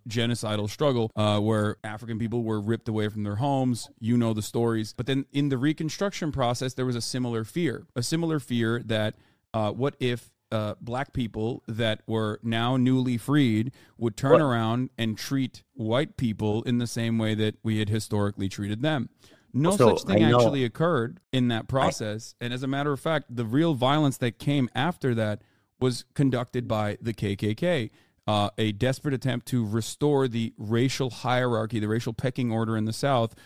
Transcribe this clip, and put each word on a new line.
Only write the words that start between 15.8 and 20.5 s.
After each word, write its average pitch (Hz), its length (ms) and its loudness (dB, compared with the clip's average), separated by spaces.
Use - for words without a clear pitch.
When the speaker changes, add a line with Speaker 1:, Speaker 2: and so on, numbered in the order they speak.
Speaker 1:
people 107 460 0
in 123 140 0
the 120 100 -2
same 113 300 -2
way 110 180 0
that 107 280 0
we 110 160 0
had 107 100 0
historically 101 600 -2
treated 101 320 -6
them. 147 280 0
No 160 140 4
Speaker 2:
Also, 123 240 8
Speaker 1:
such - 120 -4
thing - 160 6
Speaker 2:
I - 60 6
know 120 80 8
Speaker 1:
actually 123 280 4